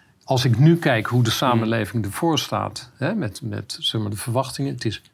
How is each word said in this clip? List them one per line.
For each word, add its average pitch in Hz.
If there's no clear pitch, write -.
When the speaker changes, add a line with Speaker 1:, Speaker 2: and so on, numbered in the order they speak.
Speaker 1:
Als 131
ik 117
nu 165
kijk 123
hoe 120
de 110
Speaker 2:
Hmm. -
Speaker 1:
samenleving 113
ervoor 147
staat, 101
hè, 160
met, 135
met, 104
zeg -
maar, 104
de 104
verwachtingen, 135
het 123
is 107